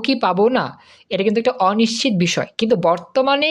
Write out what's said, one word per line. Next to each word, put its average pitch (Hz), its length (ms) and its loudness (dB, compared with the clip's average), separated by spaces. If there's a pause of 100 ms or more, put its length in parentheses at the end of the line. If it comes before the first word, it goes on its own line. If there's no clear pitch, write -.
কি 269 80 2 (100)
পাবো 185 200 2 (140)
না, 170 60 -2 (480)
এটা 196 140 -2
কিন্তু 214 160 0
একটা 247 120 0 (140)
অনিশ্চিত 226 440 0 (120)
বিষয়, 143 240 -2 (100)
কিন্তু 226 160 0 (140)
বর্তমানে 262 640 0